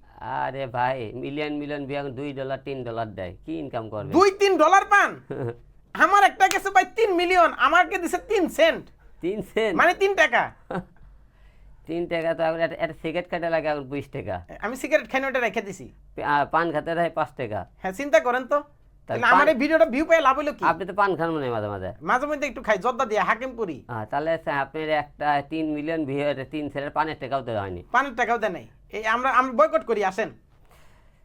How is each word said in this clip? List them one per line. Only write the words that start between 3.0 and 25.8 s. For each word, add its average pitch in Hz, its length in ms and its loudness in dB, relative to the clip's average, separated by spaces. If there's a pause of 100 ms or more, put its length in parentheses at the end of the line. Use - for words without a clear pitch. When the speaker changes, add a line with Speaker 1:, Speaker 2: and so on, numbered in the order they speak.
Speaker 1:
দেয়, 90 220 -10 (100)
কি 165 120 -8
ইনকাম 120 320 -8
করবে? 107 220 -8
Speaker 2:
দুই 392 180 6
তিন 392 280 2
ডলার 359 260 6
পান? 339 440 2
Speaker 1:
<laughs> - 640 -10
Speaker 2:
আমার 370 320 6
একটা 381 240 4
গেছে 381 220 -2
ভাই 381 140 6 (120)
তিন 427 180 2
মিলিয়ন, 349 380 4
আমাকে 330 460 4
দিছে 349 200 -2
তিন 370 300 0
সেন্ট। 285 380 2 (340)
Speaker 1:
তিন 196 220 -4
সেন্ট? 208 360 0
Speaker 2:
মানে 330 160 6
তিন 392 200 2
টাকা। 240 380 2 (180)
Speaker 1:
<laughs> 190 100 -4 (1080)
তিন 170 200 -4
টাকা 165 280 -2
তো 165 80 -4
এখন 165 180 0
একটা, 165 160 -2
একটা 160 260 -4
সিগারেট 175 280 -4
কাটে 170 200 -4
লাগে 160 180 0
এখন 147 160 -2
বিশ 135 280 -8
টাকা। 92 300 -8 (180)
Speaker 2:
আমি 240 160 -6
সিগারেট 277 360 -2
খাই 262 80 0
না, 269 80 -2
ওটা 254 120 -2
রেখে 220 220 -2
দিছি। 156 300 -12 (240)
Speaker 1:
পে-, - 80 -8
আ, 143 200 2
পান 160 280 0
খাতে 151 220 -2
দেয় 170 160 0
পাঁচ 156 260 -2
টাকা। 104 300 -6 (120)
Speaker 2:
হ্যাঁ, 185 140 -6
চিন্তা 285 280 2
করেন 247 220 0
তো। 254 60 -12
Speaker 1:
তাহলে 294 180 0 (400)
Speaker 2:
তাহলে 233 200 -2
আমার - 200 6
Speaker 1:
পান - 20 4
Speaker 2:
এই 320 60 6
ভিডিওটা 302 300 4
ভিউ 285 200 2
পেয়ে 330 160 4
লাভ 269 180 4
হইলো 294 140 -2
কি? - 120 -6
Speaker 1:
আপনি 165 220 2
তো 190 80 -8
পান 196 220 2
খান 165 140 0
মনে 151 140 -2
হয় 123 80 -2
মাঝে 104 160 -2
মাঝে। 92 320 -4
Speaker 2:
মাঝে 240 260 0
মধ্যে 294 200 -4
একটু 254 160 -8
খাই, 208 160 2
জর্দা 240 260 -2
দিয়ে, 208 160 0
হাকিমপুরি। 220 680 -4
Speaker 1:
আ, 110 220 -6
তাহলে 156 340 -2
সে 165 60 -4
আপনার 147 380 -4
একটা 147 640 0
তিন 156 240 -2
মিলিয়ন 156 300 -4